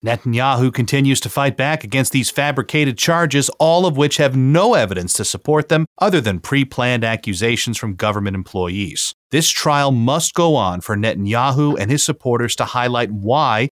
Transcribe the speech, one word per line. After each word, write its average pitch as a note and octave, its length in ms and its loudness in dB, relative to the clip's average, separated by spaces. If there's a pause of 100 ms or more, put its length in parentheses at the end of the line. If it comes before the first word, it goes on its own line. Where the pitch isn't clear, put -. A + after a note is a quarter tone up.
Netanyahu B2 640 0
continues C3+ 500 2
to A#2 80 -8
fight C#3 260 -2
back D3+ 280 -2
against B2 280 -2
these C3 180 0
fabricated C#3+ 680 -2
charges, E3 600 2
all E3 280 4
of E3 100 0
which C#3+ 220 0
have C3+ 180 2
no D#3 380 4
evidence F#2 400 0
to - 120 -2
support - 440 -2
them D#3+ 160 2 (120)
other F#3 220 2
than G2+ 220 -2
pre-planned B2+ 640 0
accusations A2+ 720 -2
from G#2 180 -6
government G2+ 400 -2
employees. F#2 800 -6 (160)
This D#3 180 2
trial C#3+ 420 0
must C3 420 0
go E3+ 220 2
on F#2 260 0
for G#2+ 140 -4
Netanyahu A#2 840 0
and G2+ 100 -4
his D3 140 0
supporters A#2+ 540 -2
to A#2 80 -2
highlight B2 460 -2
why A#2 680 0